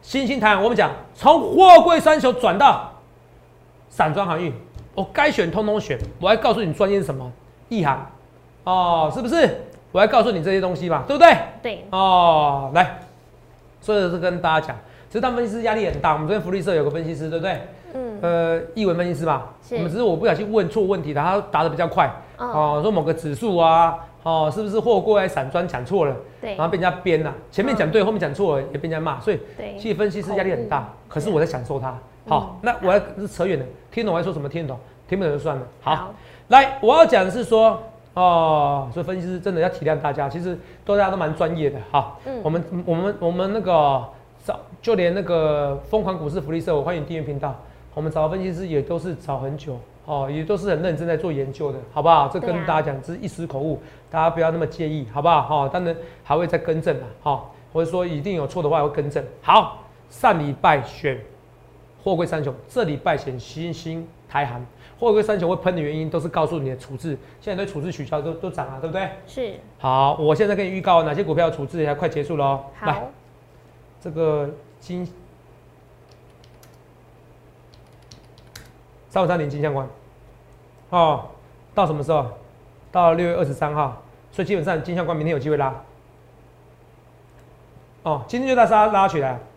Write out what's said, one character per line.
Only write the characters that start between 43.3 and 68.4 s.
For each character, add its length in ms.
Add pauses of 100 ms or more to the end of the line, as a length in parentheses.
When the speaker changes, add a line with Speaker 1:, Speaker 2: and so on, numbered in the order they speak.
Speaker 1:
们 220
那 80
个， 440 (400)
早， 140 (240)
就 120
连 200
那 80
个 680
疯 140
狂 160
股 100
市 120
福 100
利 100
社， 140
我 80
欢 140
迎 80
订 120
阅 60
频 160
道。 160 (400)
我 60
们 120
找 160
分 140
析 100
师 140
也 140
都 180
是 160
找 240
很 200
久， 180 (280)
哦， 260
也 140
都 120
是 140
很 100
认 160
真 100
在 100
做 160
研 200
究 200
的， 60 (140)
好 80
不 80
好？ 240
这 60
跟 120 (140)
大 160
家 20
讲， 120
Speaker 2:
对 60
啊。 40
Speaker 1:
这 80
是 60
一 80
时 180
口 140
误， 220 (280)
大 140
家 80
不 80
要 140
那 60
么 60
介 240
意， 240
好 80
不 80
好？ 140
哈， 260
当 160
然 100 (280)
还 140
会 100
再 100
更 240
正 200
啦， 60 (180)
哈， 200 (280)
或 120
者 60
说 160
一 140
定 160
有 100
错 160
的 60
话 160
会 60
更 200
正。 120 (200)
好， 400 (280)
上 280
礼 220
拜 220
选 360 (840)
货 100
柜 100
三 200
雄， 100 (140)
这 160
礼 120
拜 200
选 220
新 360
兴、 320 (220)
台 180
航。 180 (360)
货 120
柜 100
三 160
雄 100
会 80
喷 180
的 60
原 160
因， 120
都 120
是 80
告 180
诉 120
你 120
的 60
处 200
置。 220 (220)
现 160
在 80
对 80
处 80
置 100
取 140
消 160
都， 140
都 160